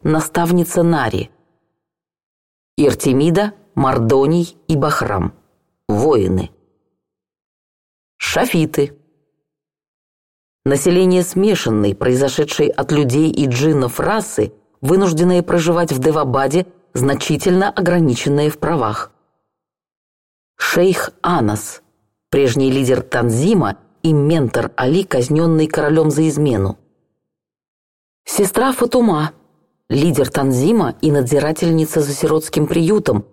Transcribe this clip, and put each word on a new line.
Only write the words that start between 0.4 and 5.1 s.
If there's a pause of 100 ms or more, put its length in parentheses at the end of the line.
Нари. (1500)
Иртемида, (200)
Мардоний (120)
и
Бахрам. (540)